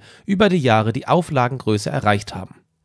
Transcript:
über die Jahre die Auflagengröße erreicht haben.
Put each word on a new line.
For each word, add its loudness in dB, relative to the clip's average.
über 2
die 2
Jahre 2
die -8
Auflagengröße 0
erreicht -2
haben. -12